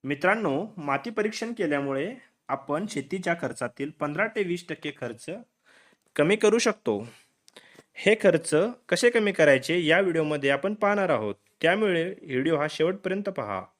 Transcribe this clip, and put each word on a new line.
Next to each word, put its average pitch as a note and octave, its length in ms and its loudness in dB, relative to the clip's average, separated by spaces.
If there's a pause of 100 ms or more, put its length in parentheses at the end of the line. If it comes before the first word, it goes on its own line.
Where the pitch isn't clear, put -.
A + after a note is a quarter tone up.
मित्रांनो, F3 600 0 (100)
माती C#3+ 340 -4
परीक्षण A3 420 -4
केल्यामुळे D3 600 -4 (340)
आपण D3 380 -4
शेतीच्या F3+ 540 -4
खर्चातील C3 500 -6
पंधरा D#3 360 -4
ते A3 160 -4
वीस F3 260 -4
टक्के D3+ 220 -8
खर्च A#2 400 -12 (880)
कमी E3 200 4
करू G#3+ 220 4
शकतो. A#2 500 -2 (840)
हे A3 200 4
खर्च E3 400 2 (340)
कसे A#3+ 220 4
कमी G#3+ 220 2
करायचे D#3 520 4
या D#3+ 160 4
व्हिडिओमध्ये D3+ 500 0
आपण E3 240 0
पाहणार G3+ 340 0
आहोत, G#2+ 260 0 (280)
त्यामुळे F3+ 420 2
व्हिडिओ D#3 520 -2
हा D3 140 0
शेवटपर्यंत F#3+ 580 -2
पहा. G#2 340 -6 (160)